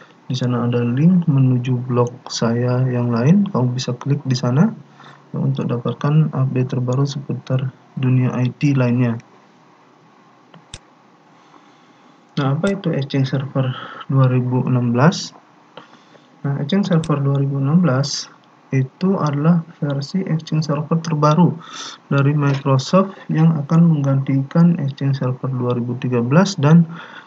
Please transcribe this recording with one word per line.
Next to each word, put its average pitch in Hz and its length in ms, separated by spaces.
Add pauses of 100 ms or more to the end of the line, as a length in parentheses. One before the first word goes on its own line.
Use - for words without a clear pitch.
(260)
Di 131 80
sana 123 320
ada 120 160
link 156 480
menuju 127 560
blog 123 240 (160)
saya 123 640
yang 120 240
lain. 170 320
Kamu 123 320
bisa 127 160
klik 139 320
di 127 80
sana 127 320 (640)
untuk 135 400
dapatkan 143 640
update 131 320
terbaru 127 400
seputar 131 640 (240)
dunia 127 480
I 127 160
T 143 160
lainnya. 123 400 (3250)
Nah, 139 160
apa 196 160
itu 190 160
Exchange 135 400
Server 131 400 (400)
dua 135 160
ribu 127 400
enam 123 240
belas? 127 400 (1120)
Nah, 139 160
Exchange 190 320
Server 160 320
dua 139 160
ribu 139 240
enam 160 240
belas 135 400 (480)
itu 135 400
adalah 151 480 (160)
versi 143 480
Exchange 156 400
Server 147 320
terbaru 156 560 (560)
dari 139 240
Microsoft 139 800 (160)
yang 160 320
akan 165 240
menggantikan 139 960
Exchange 135 400
Server 127 320
dua 123 240
ribu 120 240
tiga 123 160
belas 147 400
dan 151 240 (440)